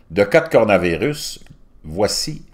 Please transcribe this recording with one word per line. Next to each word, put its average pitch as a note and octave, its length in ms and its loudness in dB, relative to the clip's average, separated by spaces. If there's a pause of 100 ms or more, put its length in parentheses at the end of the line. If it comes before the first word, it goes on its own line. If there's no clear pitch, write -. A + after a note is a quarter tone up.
(100)
de G2+ 140 2
cas D#3+ 180 2
de - 80 -8
coronavirus. G#2 920 0 (420)
Voici D3+ 680 -4